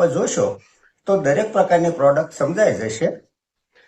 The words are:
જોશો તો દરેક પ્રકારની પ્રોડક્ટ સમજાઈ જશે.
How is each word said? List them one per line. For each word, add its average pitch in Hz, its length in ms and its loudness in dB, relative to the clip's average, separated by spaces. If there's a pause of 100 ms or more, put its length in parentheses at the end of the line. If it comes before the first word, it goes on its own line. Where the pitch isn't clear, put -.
જોશો 160 420 -2 (600)
તો 202 100 0
દરેક 160 360 0
પ્રકારની 170 460 2
પ્રોડક્ટ 143 340 2
સમજાઈ 185 480 0
જશે. 113 280 -4 (800)